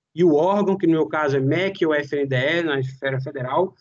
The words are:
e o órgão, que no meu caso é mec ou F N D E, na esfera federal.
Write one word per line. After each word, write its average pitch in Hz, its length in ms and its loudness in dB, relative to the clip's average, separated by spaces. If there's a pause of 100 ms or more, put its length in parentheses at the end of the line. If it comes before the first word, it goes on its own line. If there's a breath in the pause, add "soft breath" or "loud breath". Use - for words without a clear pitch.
(140)
e 160 80 0
o 165 140 6
órgão, 190 420 2
que 180 80 0
no 165 60 4
meu 160 140 2
caso 151 300 -2
é 135 40 2
mec 170 440 0
ou 156 80 2
F 147 220 -2
N 143 120 0
D 135 100 -2
E, 156 260 0
na 147 160 0
esfera 135 420 -4
federal. 139 600 -4